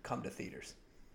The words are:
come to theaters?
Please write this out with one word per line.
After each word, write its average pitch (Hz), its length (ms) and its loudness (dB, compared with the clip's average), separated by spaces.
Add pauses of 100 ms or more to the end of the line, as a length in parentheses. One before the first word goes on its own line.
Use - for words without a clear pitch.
come - 200 6
to - 60 2
theaters? - 460 -2 (400)